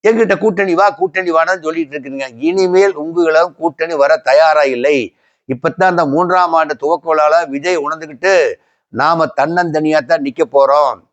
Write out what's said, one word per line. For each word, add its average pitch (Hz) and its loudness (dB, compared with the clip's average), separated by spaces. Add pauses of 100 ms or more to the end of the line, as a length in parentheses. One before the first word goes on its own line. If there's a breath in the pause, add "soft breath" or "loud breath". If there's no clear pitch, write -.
"எங்கிட்ட 220 2
கூட்டணி 196 0
வா, 190 2
கூட்டணி 185 -4
வான்னு" 165 0
சொல்லிட்டு 160 -6
இருக்கிறீங்க. 135 -10 (100)
இனிமேல் 185 0
உங்களிடம் 165 0
கூட்டணி 165 -4
வர 143 2
தயாரா 151 4
இல்லை. 131 0 (520)
இப்பத்தான் 165 -2
அந்த 170 0
மூன்றாம் 175 0
ஆண்டு 156 0
துவக்க 160 -4
விழால 156 2 (140)
விஜய் 147 -4
உணர்ந்துகிட்டு, 156 -4 (580)
"நாம 156 0
தன்னந்தனியா 156 0
தான் 147 -2
நிக்க 139 -4
போறோம் 139 2 (140)